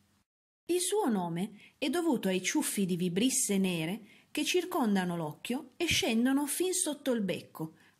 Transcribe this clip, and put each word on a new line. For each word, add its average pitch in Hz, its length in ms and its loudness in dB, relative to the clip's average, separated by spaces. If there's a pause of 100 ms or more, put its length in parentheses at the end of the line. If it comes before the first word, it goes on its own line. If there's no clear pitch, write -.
(640)
Il 349 160 0
suo 403 280 0
nome 180 680 -4
è 294 120 -2
dovuto 311 380 0
ai 185 140 0
ciuffi 214 440 0
di 180 100 0
vibrisse 196 640 0
nere 185 440 0 (300)
che 302 120 -2
circondano 247 720 2
l'occhio 170 640 -6
e 349 80 -2
scendono 269 600 2
fin 349 280 0
sotto 294 380 -2
il 233 100 2
becco, 160 520 -6 (260)